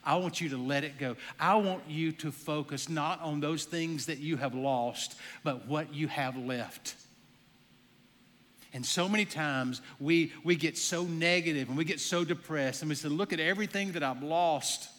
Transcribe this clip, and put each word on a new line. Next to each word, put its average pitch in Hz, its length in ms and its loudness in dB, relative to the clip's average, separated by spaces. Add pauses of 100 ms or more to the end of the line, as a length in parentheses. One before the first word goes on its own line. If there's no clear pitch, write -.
I 147 120 4
want 175 240 0
you 165 80 -2
to 135 80 -2
let 135 260 0
it 143 160 -8
go. 127 180 -4 (220)
I 175 160 6
want 196 340 4
you 160 240 0
to 156 200 -4
focus 147 560 -4
not 160 320 -2
on 151 180 -2
those 151 260 0
things 165 420 -2
that 156 120 -4
you 151 180 0
have 127 160 -2
lost, 127 640 0 (300)
but 127 220 -2
what 151 280 -2
you 147 140 -2
have 131 280 -2
left. 123 600 -6 (1800)
And 123 120 -6
so 180 240 2
many 208 160 4
times 135 560 -2 (200)
we, 160 320 4 (100)
we 175 140 4
get 156 200 0
so 175 280 0
negative 165 640 2
and 131 100 0
we 160 60 2
get 160 160 -2
so 175 240 2
depressed 151 580 -2
and 160 60 -2
we 147 80 0
say, 151 120 -4
"Look 185 240 0
at 170 60 0
everything 196 540 0
that 165 100 -2
I've 135 220 -2
lost." 160 640 2 (100)